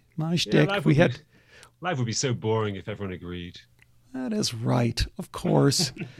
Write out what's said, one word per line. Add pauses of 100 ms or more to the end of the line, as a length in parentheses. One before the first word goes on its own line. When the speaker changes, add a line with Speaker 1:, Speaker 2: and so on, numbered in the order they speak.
(160)
Speaker 1:
my
Speaker 2:
yeah,
Speaker 1:
shtick.
Speaker 2:
life
Speaker 1:
We
Speaker 2:
would
Speaker 1:
had
Speaker 2:
be, (600)
life
would
be
so
boring
if
everyone
agreed. (540)
Speaker 1:
That
is
right, (120)
of
course. (280)